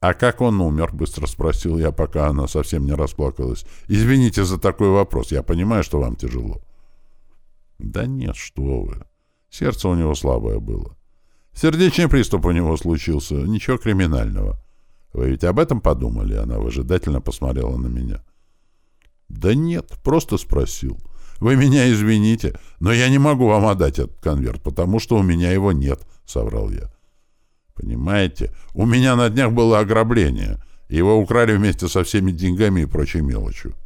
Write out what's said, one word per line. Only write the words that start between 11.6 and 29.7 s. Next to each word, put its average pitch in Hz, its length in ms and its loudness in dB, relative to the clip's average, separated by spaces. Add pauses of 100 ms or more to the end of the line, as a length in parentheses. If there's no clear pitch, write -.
приступ 131 380 2
у 87 60 2
него 85 260 2
случился, 78 560 -2
ничего 104 420 -2
криминального». 62 840 0 (540)
«Вы - 160 -2
ведь - 160 -2
об 90 140 2
этом 139 240 0
подумали?» — 57 540 0
она 55 220 -4
выжидательно 62 640 -2
посмотрела 64 560 -4
на 62 120 -4
меня. 60 360 -6 (1120)
«Да 98 200 2
нет, 165 380 -2 (120)
просто 139 340 0
спросил. - 600 -4 (420)
Вы 127 160 4
меня 131 340 4
извините, 107 680 2 (200)
но 101 140 2
я 123 160 4
не 135 100 4
могу 139 300 4
вам 107 180 4
отдать 90 320 2
этот - 220 -4
конверт, 67 420 -2
потому 90 380 0
что - 160 0
у 101 60 4
меня 87 280 2
его 95 220 2
нет», — 69 340 -2 (180)
соврал 57 460 -4
я. - 200 -8 (840)
«Понимаете, 98 800 -2 (220)
у 107 120 0
меня 123 300 4
на 120 120 4
днях 113 240 2
было 113 280 4